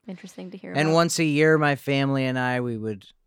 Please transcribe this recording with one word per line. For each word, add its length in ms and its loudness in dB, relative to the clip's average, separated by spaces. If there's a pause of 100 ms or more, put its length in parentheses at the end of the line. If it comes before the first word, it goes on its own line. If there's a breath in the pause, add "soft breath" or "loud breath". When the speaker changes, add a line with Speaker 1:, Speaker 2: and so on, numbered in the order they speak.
Speaker 1:
interesting 440 -16
to 60 -16
hear 160 -16
Speaker 2:
And 160 0
Speaker 1:
about. 40 2
Speaker 2:
once 260 2
a 60 0
year, 320 4
my 180 2
family 500 0
and 140 -2
I, 220 -2
we 160 -4
would 280 -8 (220)